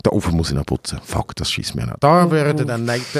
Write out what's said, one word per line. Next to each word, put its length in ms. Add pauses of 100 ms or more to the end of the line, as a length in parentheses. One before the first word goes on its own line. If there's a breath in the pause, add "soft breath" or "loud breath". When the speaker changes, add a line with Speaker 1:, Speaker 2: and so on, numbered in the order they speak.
Speaker 1:
Der 80
Ofen 240
muss 140
ich 40
noch 100
putzen. 380
Fuck, 320
das 160
scheisst 240
mir 120
noch. 120
Da 280
Speaker 2:
Oh. 40
Speaker 1:
werden 380
dann 160
nä-, 160 (200)